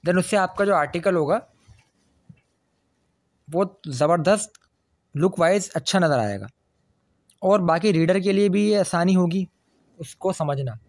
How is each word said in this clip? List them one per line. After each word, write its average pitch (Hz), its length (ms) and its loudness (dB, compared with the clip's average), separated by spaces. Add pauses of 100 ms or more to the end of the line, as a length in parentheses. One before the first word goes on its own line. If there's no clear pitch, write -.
Then 175 140 2
उससे 185 180 -2
आपका 196 280 0
जो 196 100 2
आर्टिकल 170 400 0
होगा 170 280 0 (2000)
वो 185 260 -4 (140)
ज़बरदस्त 160 640 0 (640)
लुक 175 240 -2
वाइज 180 320 0
अच्छा - 280 -4
नज़र 151 200 2
आएगा, 101 300 -4 (960)
और 196 200 2
बाकी 170 300 0
रीडर 165 280 2
के 190 120 -2
लिए 202 160 2
भी 196 140 0
ये 208 160 2
आसानी 180 360 0
होगी 180 320 0 (520)
उसको 180 340 -6
समझना 139 460 -2 (100)